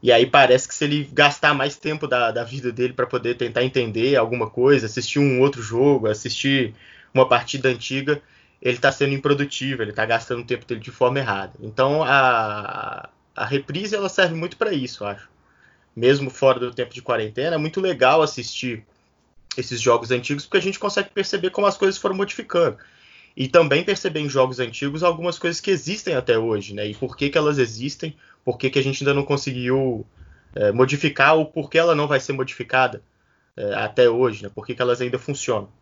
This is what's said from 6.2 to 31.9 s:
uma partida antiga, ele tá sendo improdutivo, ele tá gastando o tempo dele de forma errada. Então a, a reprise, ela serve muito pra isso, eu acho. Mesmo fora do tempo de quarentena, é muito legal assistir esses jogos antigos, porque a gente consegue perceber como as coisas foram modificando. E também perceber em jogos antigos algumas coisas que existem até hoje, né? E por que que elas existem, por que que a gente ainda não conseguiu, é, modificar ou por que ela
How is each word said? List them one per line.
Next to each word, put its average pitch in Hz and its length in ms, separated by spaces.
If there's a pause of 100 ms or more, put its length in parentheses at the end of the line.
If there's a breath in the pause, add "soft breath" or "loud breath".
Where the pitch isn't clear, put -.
uma 131 160
partida 127 400
antiga, 135 540 (400 soft breath)
ele 123 160
tá 135 140
sendo 143 200
improdutivo, 139 680
ele 107 100
tá 110 140
gastando 117 360
o 120 40
tempo 117 180
dele 117 140
de 117 140
forma 127 260
errada. 98 420
Então 135 440
a, 117 1040 (260)
a 107 100
reprise, 147 520
ela 202 120
serve 180 280
muito 165 200
pra 220 160
isso, 127 300
eu 101 60
acho. 101 200 (680 soft breath)
Mesmo 131 340
fora 127 300
do 123 120
tempo 120 220
de 127 80
quarentena, 120 540
é - 20
muito 156 220
legal 160 420
assistir 120 640 (720)
esses 123 240
jogos 117 320
antigos, 135 320
porque - 140
a 170 40
gente 196 160
consegue 196 320
perceber 190 400
como 202 160
as 196 100
coisas 196 220
foram 190 160
modificando. 180 640 (580 soft breath)
E 131 100
também 156 380
perceber 190 360
em 147 80
jogos 131 300
antigos 143 440
algumas 170 360
coisas 170 220
que 202 100
existem 180 440
até 123 240
hoje, 104 360
né? 104 120
E 107 80
por 123 220
que 143 140
que 151 80
elas 147 200
existem, 123 580 (280 soft breath)
por 123 140
que 131 100
que 135 120
a - 20
gente 135 220
ainda 143 100
não 139 100
conseguiu, 127 800 (520 soft breath)
é, 104 160
modificar 143 640
ou 156 100
por 147 240
que 160 80
ela 165 160